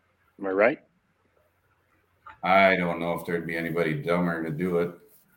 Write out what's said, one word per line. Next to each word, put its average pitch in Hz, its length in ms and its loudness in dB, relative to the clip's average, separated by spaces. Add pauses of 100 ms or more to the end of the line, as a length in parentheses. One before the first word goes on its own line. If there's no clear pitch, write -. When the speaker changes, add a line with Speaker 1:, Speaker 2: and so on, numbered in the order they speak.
(400)
Speaker 1:
Am 98 60 -8
I 95 60 -4
right? 107 260 2 (1600)
Speaker 2:
I 95 340 6
don't 87 220 -2
know 85 140 -2
if 82 140 -6
there'd 85 200 -4
be 82 100 -6
anybody 82 360 -2
dumber 85 500 -2
to 80 80 -6
do 85 280 -2
it. 87 160 -2 (420)